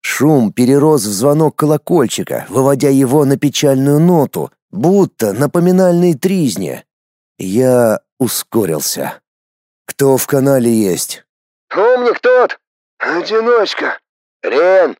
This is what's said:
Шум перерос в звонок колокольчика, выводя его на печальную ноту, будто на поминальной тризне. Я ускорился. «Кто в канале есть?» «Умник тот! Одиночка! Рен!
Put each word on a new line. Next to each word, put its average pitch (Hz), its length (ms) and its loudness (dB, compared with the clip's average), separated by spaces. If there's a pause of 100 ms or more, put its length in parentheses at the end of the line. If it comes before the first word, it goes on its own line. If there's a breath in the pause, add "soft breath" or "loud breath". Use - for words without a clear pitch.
Шум 131 520 0
перерос 143 500 2
в 104 100 -6
звонок 143 440 0
колокольчика, 147 920 -2
выводя 139 400 0
его 139 360 2
на 135 120 2
печальную 139 640 0
ноту, 156 500 0 (200)
будто 139 640 0
на 139 180 -2
поминальной 180 640 2
тризне. 117 720 -4 (540)
Я 117 600 0 (180)
ускорился. 85 1000 -4 (680)
«Кто 135 300 0
в - 100 -4
канале 135 460 0
есть?» 98 520 -4 (480)
«Умник 240 480 0
тот! 247 380 0 (400)
Одиночка! 214 1000 -2 (440)
Рен! 160 580 2